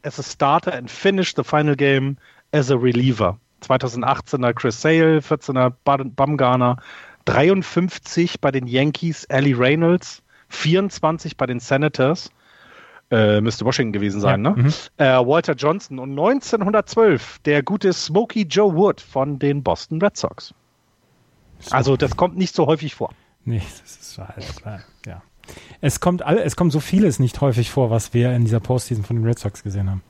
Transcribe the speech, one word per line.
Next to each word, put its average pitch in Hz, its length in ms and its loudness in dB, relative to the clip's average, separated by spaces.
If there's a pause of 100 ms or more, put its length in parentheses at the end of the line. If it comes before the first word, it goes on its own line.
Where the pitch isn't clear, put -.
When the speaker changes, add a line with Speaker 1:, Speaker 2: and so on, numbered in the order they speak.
Speaker 1:
as 147 180 -10
a - 20 -8
starter 156 500 0
and 123 160 -10
finish 190 460 -2
the 143 80 -2
final 151 320 2
game 139 420 0 (360)
as 139 180 0
a 135 60 4
reliever. 120 640 2 (220)
ZweitausendachtzehnEr 123 920 -2
Chris 120 260 -4
Sale, 160 400 4
vierzehner 131 500 0
Bud-, 135 440 -2
Bumgarner, 127 640 2 (480)
dreiundfünfzig 175 1160 0
bei 139 120 0
den 127 160 -4
Yankees, 143 640 -2
Allie 135 280 2
Reynolds, 165 640 2 (260)
vierundzwanzig 165 880 -2
bei 131 100 -2
den 123 120 -4
Senators, 139 720 0 (800)
äh, 104 300 4
müsste 110 240 -2
Washington 120 280 0
gewesen 101 280 -2
sein, 98 240 0
Speaker 2:
Ja, 156 60 2
Speaker 1:
ne? 127 120 0
Speaker 2:
mhm. 147 120 2 (240)
Speaker 1:
Äh, 127 280 4
Walter 156 280 0
Johnson 143 440 -4
und 135 160 -10
neunzehnhundertzwölf 208 1300 0
der 147 200 2
gute 196 280 0
Smokey 214 500 -2
Joe 185 340 2
Wood 190 240 2
von 135 400 -6
den 143 240 0
Boston 131 360 -4
Red 202 160 0
Sox. - 380 -8 (1040)
Speaker 2:
So. - 160 -6
Speaker 1:
Also 131 220 2
das 131 200 -2
kommt 180 200 0
nicht 185 180 -2
so 156 120 2
häufig 156 280 -2
vor. - 180 -8 (320)
Speaker 2:
Nee, 113 180 -4 (200)
das - 140 -20
ist - 240 -20
alles - 340 -14
klar, 104 280 -16 (220)
ja. 87 180 -16 (580)
Es - 200 -2
kommt 180 220 0
alle, 185 200 2
es - 140 -4
kommt 175 160 2
so 151 80 0
vieles 185 400 2
nicht 127 200 0
häufig 123 300 0
vor, 127 180 0
was 113 240 -2
wir 120 200 2
in 120 120 2
dieser 113 140 2
Postseason 120 460 -2
von 117 100 -4
den 113 100 -2
Red 117 140 0
Sox - 240 -10
gesehen 98 260 -4
haben. 95 220 -6